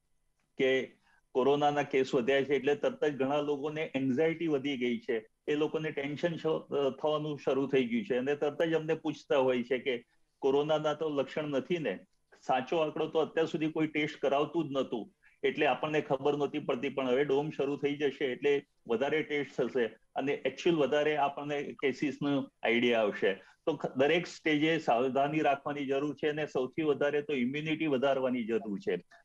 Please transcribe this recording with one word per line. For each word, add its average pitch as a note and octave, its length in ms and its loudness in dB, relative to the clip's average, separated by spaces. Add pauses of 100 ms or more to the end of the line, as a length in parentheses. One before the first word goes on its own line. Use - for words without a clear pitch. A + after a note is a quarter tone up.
(580)
કે C3 380 2 (360)
કોરોનાના C#3+ 500 2
કેસ C3+ 320 0
વધ્યા C3+ 280 4
છે C#3 140 0
એટલે C3+ 180 2
તરત C3+ 300 -2
જ D3+ 120 0
ઘણા C3+ 240 0
લોકોને D3 540 -4
anxiety D#3 520 0
વધી C#3+ 300 0
ગઈ A#2+ 220 0
છે, A2 280 -4 (220)
એ D3 60 2
લોકોને D#3 360 -2
ટેન્શન D3 460 -4
શ-, - 100 -6
અ, C#3+ 440 0
થવાનું D3+ 480 -2
શરૂ C#3 280 0
થઈ C3 180 2
ગયું A2+ 200 -2
છે B2 120 -2
અને C3 180 0
તરત D3 280 -2
જ D#3+ 120 0
અમને D#3 200 0
પૂછતા D#3 420 -2
હોય B2+ 260 2
છે B2+ 160 -2
કે A#2+ 260 -4 (340)
"કોરોનાના D3+ 560 2
તો D#3 140 -4
લક્ષણ D3 400 -2
નથી C#3+ 300 -2
ને?" G#2+ 200 -4 (480)
સાચો B2+ 300 0
આંકડો D#3 300 0
તો D3+ 120 0
અત્યાર D#3+ 280 0
સુધી D#3 240 -2
કોઈ D#3+ 160 0
ટેસ્ટ D3+ 300 -2
કરાવતું D3 520 0
જ C3+ 40 -8
નહોતું, B2+ 400 -4 (300)
એટલે C#3 240 2
આપણને D3+ 340 2
ખબર C#3+ 360 0
નહોતી C#3+ 220 -2
પડતી, C#3 300 -2
પણ C3 180 -2
હવે B2+ 180 2
ડોમ C#3+ 260 0
શરૂ C#3 260 -2
થઈ C#3+ 200 -2
જશે C#3+ 280 -2
એટલે C#3 420 0 (200)
વધારે C#3 360 0
ટેસ્ટ C#3+ 380 -4
થશે A#2+ 260 0 (280)
અને C3+ 320 -2
actual C3+ 240 0
વધારે D3 460 2
આપણને C#3+ 460 -2
કેસીસનો C#3 880 -2 (120)
idea A#2+ 380 4
આવશે. G2+ 340 2
તો - 420 -4
ખ-, - 200 -6
દરેક D#3 300 4
સ્ટેજે D#3 520 0
સાવધાની C#3 640 2
રાખવાની D3 460 0
જરૂર C#3+ 280 -2
છે C#3+ 140 -2
અને D3+ 180 -2
સૌથી C3 360 -2
વધારે C#3+ 400 2
તો D3+ 100 -4
ઇમ્યુનિટી D3+ 540 -2
વધારવાની C3 580 2
જરૂર G#2+ 360 -2
છે. G2 160 -2 (280)